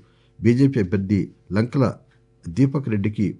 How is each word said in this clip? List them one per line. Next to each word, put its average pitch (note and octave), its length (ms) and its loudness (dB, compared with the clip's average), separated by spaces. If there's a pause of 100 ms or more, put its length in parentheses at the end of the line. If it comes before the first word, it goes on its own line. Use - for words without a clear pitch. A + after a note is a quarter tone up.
(420)
బీజేపీ C3 380 4
అభ్యర్థి F#2+ 500 0 (240)
లంకల A#2 400 0 (560)
దీపక్ C3+ 400 0
రెడ్డికి G#2+ 500 -2